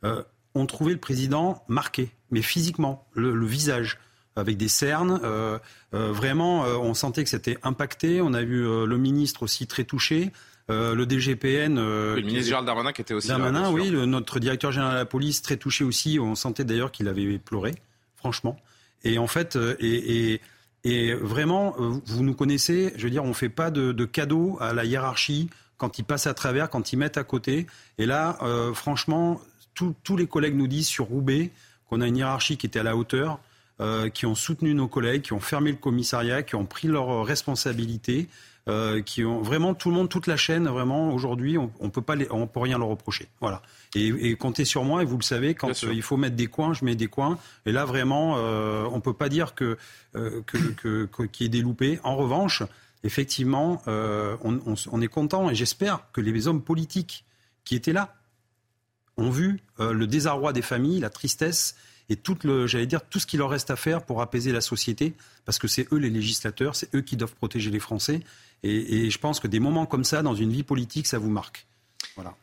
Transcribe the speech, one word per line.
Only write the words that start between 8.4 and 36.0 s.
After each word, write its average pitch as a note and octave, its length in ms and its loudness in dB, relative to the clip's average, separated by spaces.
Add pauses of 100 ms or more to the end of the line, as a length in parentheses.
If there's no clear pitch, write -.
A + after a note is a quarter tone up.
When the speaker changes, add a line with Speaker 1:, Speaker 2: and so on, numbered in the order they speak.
Speaker 1:
vu, A#2+ 240 0
euh, A2+ 180 2
le A#2+ 140 2
ministre C3+ 460 2
aussi A#2 240 -4
très - 160 -2
touché. D#3+ 480 0 (380)
Euh, A2+ 260 2
le B2 100 2
D C3 140 2
G B2+ 160 0
P C3+ 180 2
N, D3 240 4
euh, G#2+ 360 2
Speaker 2:
Oui, - 20 2
le A2 60 0
Speaker 1:
qui G2+ 40 -2
Speaker 2:
ministre A#2 140 0
Speaker 1:
était A#2+ 80 0
Speaker 2:
Gérald C3 180 2
Darmanin A#2+ 260 0
qui C3 100 -8
était A2+ 120 -4
aussi G#2+ 140 -2
là, B2+ 60 2
Speaker 1:
Darmanin, C3 260 2
Speaker 2:
bien G3 80 2
sûr. F3 80 4
Speaker 1:
oui, F#3+ 140 2
le, C#3 160 2
notre C3 340 0
directeur C3 320 0
général C3 220 0
de B2+ 40 0
la B2+ 60 0
police C#3 360 -2
très - 160 -2
touché - 280 0
aussi. D3+ 340 0
On A2 160 0
sentait B2+ 300 -4
d'ailleurs A#2+ 260 0
qu'il - 160 -4
avait G2+ 320 0
pleuré, G2+ 380 -4 (400)
franchement. A#2+ 420 -4 (460)
Et A#2 140 2
en A#2 100 2
fait, E3 260 -2
euh, A#2 240 0
et, A2+ 540 2
et... A2 80 -2 (420)
Et A#2 320 2
vraiment, D3+ 640 0
euh, A#2+ 140 0 (140)
vous A#2 180 0
nous C3+ 100 4
connaissez, D#3 640 2
je A2+ 80 -8
veux A#2+ 60 0
dire, C#3 120 -2
on B2+ 120 -2
fait B2+ 140 0
pas D#3+ 220 0
de, C3+ 220 2
de A#2+ 120 0
cadeaux D#3+ 560 2
à A#2 120 0
la A#2 120 2
hiérarchie C3 640 0 (280)
quand - 240 -4
ils A2 40 -2
passent C#3+ 220 0
à C3+ 80 0
travers, C#3 360 0
quand - 220 -2
ils B2+ 40 0
mettent D3 220 0
à C#3 60 -2
côté. C3+ 440 -2 (300)
Et A2 80 2
là, D#3 360 0
euh, A#2+ 320 0
franchement, E3 680 0 (340)
tous, F3+ 280 -2
tous G3 140 0
les F3 100 2
collègues D3+ 300 0
nous C#3 100 4
disent D3 220 0
sur - 160 -2
Roubaix C3+ 480 0 (360)
qu'on A2+ 120 0
a A#2+ 80 2
une A#2+ 80 4
hiérarchie C3+ 400 0
qui - 100 -6
était A2+ 140 -2
à A2 40 0
la A2+ 120 0
hauteur, C3+ 420 0 (420)
euh, A2 280 0
qui A2+ 160 -6
ont A2 120 2
soutenu D#3+ 360 0
nos C#3 140 2
collègues, B2 360 0
qui - 100 -6
ont G2+ 80 -2
fermé D3 320 0
le C3+ 40 -2
commissariat, B2 680 0